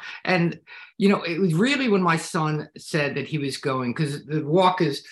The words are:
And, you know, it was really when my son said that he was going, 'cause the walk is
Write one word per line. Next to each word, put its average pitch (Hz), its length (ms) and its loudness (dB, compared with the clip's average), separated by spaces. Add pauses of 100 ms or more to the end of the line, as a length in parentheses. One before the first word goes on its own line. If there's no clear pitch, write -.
(260)
And, 170 340 0 (380)
you 196 120 4
know, 202 120 2
it 170 180 -4
was 185 140 2
really 254 360 2
when 196 120 4
my 165 160 4
son 156 500 -2 (100)
said 143 380 -2
that 139 120 -6
he 156 100 -4
was 139 200 -4
going, 131 360 -2
'cause 147 320 -4
the 151 180 -2
walk 180 380 4
is 139 300 -2